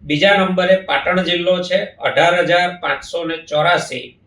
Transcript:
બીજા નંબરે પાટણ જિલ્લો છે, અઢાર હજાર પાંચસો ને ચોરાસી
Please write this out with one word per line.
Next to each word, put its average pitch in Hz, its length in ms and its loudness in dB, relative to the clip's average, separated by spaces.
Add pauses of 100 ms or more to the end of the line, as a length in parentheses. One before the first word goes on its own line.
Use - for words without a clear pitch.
બીજા 151 360 2
નંબરે 185 380 2
પાટણ 180 460 0
જિલ્લો 175 420 0
છે, 190 200 0
અઢાર 170 600 0
હજાર 175 380 0
પાંચસો 156 420 -6
ને 160 140 -6
ચોરાસી 151 880 -2